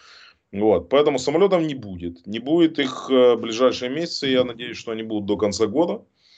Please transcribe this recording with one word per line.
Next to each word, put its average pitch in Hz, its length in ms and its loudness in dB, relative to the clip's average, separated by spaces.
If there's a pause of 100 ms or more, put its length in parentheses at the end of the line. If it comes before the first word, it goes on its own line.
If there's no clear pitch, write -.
(520)
Вот. 101 380 2
Поэтому 147 300 2
самолётов 185 420 2
не 151 140 -4
будет. 90 520 -12
Не 107 120 -8
будет 156 400 2
их, 131 320 -4
э, 123 240 6
в 110 60 -6
ближайшие 120 500 0
месяцы. 156 360 -6
Я 127 160 2
надеюсь, 120 340 -8
что - 140 -10
они 110 120 -6
будут 107 220 -6
до 101 120 -2
конца 104 300 0
года. 156 340 -2 (360)